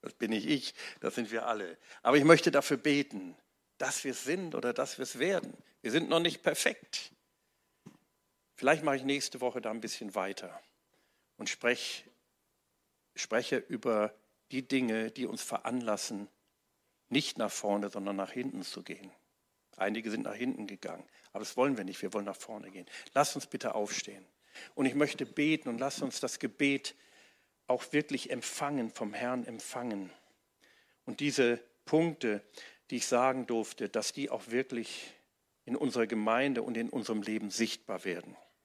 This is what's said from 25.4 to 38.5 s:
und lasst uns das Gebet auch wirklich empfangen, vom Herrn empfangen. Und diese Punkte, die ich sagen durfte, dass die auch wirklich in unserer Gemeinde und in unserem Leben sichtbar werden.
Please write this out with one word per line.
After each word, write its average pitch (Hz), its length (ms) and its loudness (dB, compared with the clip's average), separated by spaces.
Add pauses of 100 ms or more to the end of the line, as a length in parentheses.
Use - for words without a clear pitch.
und 117 80 -4
lasst 135 240 -2
uns 127 180 -4
das - 180 -2
Gebet 139 560 0 (720)
auch - 280 0
wirklich 147 360 0
empfangen, 131 600 -2
vom 104 240 -6
Herrn 123 320 -2
empfangen. 113 640 -6 (960)
Und 117 140 -8
diese 131 400 4 (260)
Punkte, 151 560 2 (480)
die 127 60 -4
ich 113 100 -2
sagen 127 400 4
durfte, 113 420 -2
dass - 240 -2
die 139 180 -4
auch 113 180 -4
wirklich 120 640 -4 (500)
in 120 120 -2
unserer 120 300 2
Gemeinde 117 560 2
und 113 140 -4
in 117 140 -2
unserem 107 320 -2
Leben 107 280 -2
sichtbar - 540 -4
werden. 87 320 -6 (280)